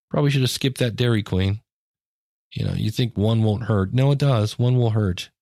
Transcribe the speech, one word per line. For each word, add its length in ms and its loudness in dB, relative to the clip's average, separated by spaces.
probably 220 0
should 100 2
have 80 2
skipped 300 -4
that 160 0
Dairy 260 2
Queen." 400 -2
You 140 -6
know, 80 -2
you 160 -2
think 260 -4
one 280 2
won't 220 0
hurt. 280 0
No, 180 2
it 60 0
does. 400 0
One 220 2
will 100 2
hurt. 400 -2